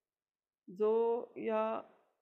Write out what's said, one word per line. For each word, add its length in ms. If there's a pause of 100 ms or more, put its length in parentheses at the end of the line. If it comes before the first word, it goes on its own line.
(800)
जो 460 (120)
या 460 (400)